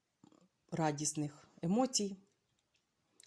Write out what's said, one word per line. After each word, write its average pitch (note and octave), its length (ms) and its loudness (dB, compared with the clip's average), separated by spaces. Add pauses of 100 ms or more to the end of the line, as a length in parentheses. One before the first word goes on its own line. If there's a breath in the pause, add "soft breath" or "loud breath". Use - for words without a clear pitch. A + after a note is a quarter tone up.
(720)
радісних D3+ 800 -2 (140)
емоцій. G#3 540 2 (1120 loud breath)